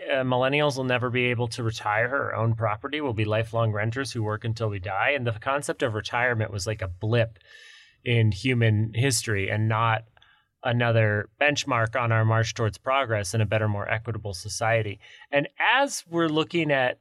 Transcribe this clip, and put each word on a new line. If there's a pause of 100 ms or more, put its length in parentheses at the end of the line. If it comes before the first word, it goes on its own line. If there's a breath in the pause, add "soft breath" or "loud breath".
(120)
uh,
millennials
will
never
be
able
to
retire
or
own
property.
We'll
be
lifelong
renters
who
work
until
we
die.
And
the
concept
of
retirement
was,
like,
a
blip (680 loud breath)
in
human
history
and
not (600 soft breath)
another (100)
benchmark
on
our
march
towards
progress
and
a
better,
more
equitable
society. (320 loud breath)
And (100)
as
we're
looking
at